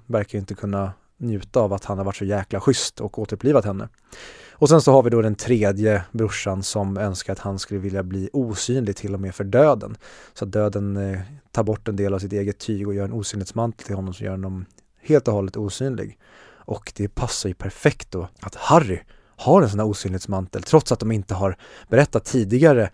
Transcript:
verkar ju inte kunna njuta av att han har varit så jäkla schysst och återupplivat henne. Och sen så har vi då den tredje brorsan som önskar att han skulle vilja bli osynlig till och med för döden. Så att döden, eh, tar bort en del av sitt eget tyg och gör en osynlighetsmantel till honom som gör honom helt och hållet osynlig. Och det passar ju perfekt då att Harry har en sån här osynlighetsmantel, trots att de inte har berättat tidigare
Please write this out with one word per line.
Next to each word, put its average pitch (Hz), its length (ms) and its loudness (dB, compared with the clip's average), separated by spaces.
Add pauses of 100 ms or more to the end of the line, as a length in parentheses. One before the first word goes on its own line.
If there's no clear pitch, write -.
verkar 107 320 -2
ju - 20 -4
inte 98 140 -10
kunna 98 380 -4 (260)
njuta 113 420 -2
av 101 120 2
att 98 120 -4
han 98 140 -4
har 98 60 -4
varit 98 120 -4
så 101 80 -8
jäkla 98 360 -4
schysst - 400 0
och 107 180 -8
återupplivat 113 460 0
henne. 98 240 -6 (640)
Och 143 160 4
sen 156 120 8
så 139 120 6
har 131 100 10
vi 117 80 2
då 113 120 4
den 110 120 0
tredje 104 680 2 (100)
brorsan 101 500 -2
som 98 340 -2
önskar 98 360 -4
att 95 60 -8
han 98 200 -6
skulle 98 220 -6
vilja 95 220 -4
bli 95 300 -6
osynlig 120 640 -2
till 98 180 -6
och 98 60 -6
med 95 140 -6
för 101 100 -6
döden. 110 520 2 (380)
Så - 100 -10
att 98 80 -8
döden, 101 440 0
eh, 98 220 -4 (340)
tar 113 120 0
bort 107 240 -4
en 101 80 -4
del 98 180 0
av 92 40 -2
sitt 95 140 -8
eget 101 260 -4
tyg 101 300 -6
och 98 60 -4
gör 101 100 -4
en 98 80 -6
osynlighetsmantel 110 720 -6
till 104 100 -6
honom 95 180 -6
som 107 120 -12
gör 95 60 -6
honom 95 320 -8 (380)
helt 147 260 4
och 107 60 2
hållet 98 220 -2
osynlig. 107 640 -6 (300)
Och - 480 -12
det 101 120 -2
passar - 400 -4
ju 90 60 -4
perfekt - 560 -4
då 87 180 -8 (120)
att - 140 -14
Harry 127 460 4 (380)
har 170 240 6
en 117 80 4
sån 101 100 -2
här 107 60 0
osynlighetsmantel, 95 760 -4
trots - 300 4
att - 80 0
de 110 120 -2
inte 104 220 -4
har 95 220 0 (320)
berättat 127 360 4
tidigare 120 680 4